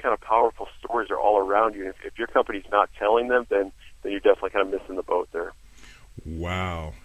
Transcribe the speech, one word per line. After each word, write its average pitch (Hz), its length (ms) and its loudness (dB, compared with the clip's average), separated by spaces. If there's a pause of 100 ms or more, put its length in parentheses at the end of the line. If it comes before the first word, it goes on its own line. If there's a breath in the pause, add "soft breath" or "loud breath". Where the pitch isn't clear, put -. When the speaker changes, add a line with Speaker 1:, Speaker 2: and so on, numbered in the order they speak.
Speaker 1:
kind 120 140 0
of - 60 -4
powerful 113 480 0 (100)
stories 110 320 -4
are 95 80 -2
all 104 200 4
around 101 360 2
you. 98 120 -10
And 95 40 -6
if, - 60 -14 (160)
if - 60 -12
your 113 100 -4
company's 113 420 0
not 104 180 4 (100)
telling 117 300 2
them, 123 220 2
then, 98 220 0 (300 soft breath)
then 98 100 -6
you're 98 80 -4
definitely 98 300 4
kind 95 220 0
of 95 80 -2
missing - 160 -12
the 90 60 -4
boat 90 300 -2
there. 85 200 -6 (720 soft breath)
Speaker 2:
Wow. 85 680 -6 (100)